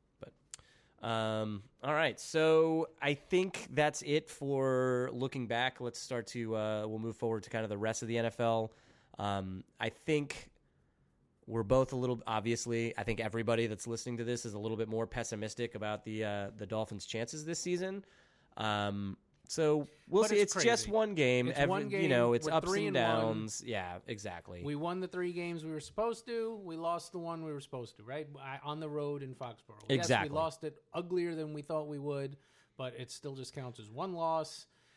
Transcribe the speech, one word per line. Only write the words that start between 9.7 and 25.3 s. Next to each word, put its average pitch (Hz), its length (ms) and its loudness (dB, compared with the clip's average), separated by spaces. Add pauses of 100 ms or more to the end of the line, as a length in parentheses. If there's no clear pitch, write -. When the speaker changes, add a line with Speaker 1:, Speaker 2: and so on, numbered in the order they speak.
Speaker 1:
I 113 100 0
think - 600 -2 (960)
we're 113 180 -2
both 127 300 4
a - 20 -4
little, 123 300 0
obviously, 113 720 0
I 107 60 -4
think 110 160 -2
everybody 113 480 2
that's 104 180 -6
listening 117 320 -6
to 117 60 -4
this 120 220 -2
is 107 80 -6
a 104 60 -6
little 110 180 -2
bit 110 100 -2
more 110 180 -2
pessimistic 113 680 -4
about 107 300 -4
the, 110 180 -2
uh, 101 240 -2 (100)
the 107 80 -8
Dolphins' 107 400 -4
chances 120 400 -6
this 165 140 -4
season. 185 460 -2 (520)
Um, 101 600 0 (320)
so 151 380 4 (200)
we'll 202 160 6
Speaker 2:
But 214 60 4
Speaker 1:
see. 214 80 4
Speaker 2:
it's 202 180 6
Speaker 1:
It's 175 80 2
just 233 220 6
Speaker 2:
crazy. 208 100 -4
Speaker 1:
one 214 200 4
game. 123 340 6
Speaker 2:
It's 127 100 -2
Speaker 1:
Every, 143 100 6
Speaker 2:
one 190 220 0
Speaker 1:
you 190 160 2
know, 120 220 6
Speaker 2:
game. 120 60 6
Speaker 1:
it's 120 120 2
Speaker 2:
We're 160 60 2
Speaker 1:
ups 160 120 4
and 185 80 0
Speaker 2:
three - 140 2
and - 80 0
one. 123 80 6
Speaker 1:
downs. 113 600 2
Yeah, 92 320 -4 (100)
exactly. 90 560 -8
Speaker 2:
We 147 120 -4
won 175 260 -2
the 185 80 -4
three 180 240 -4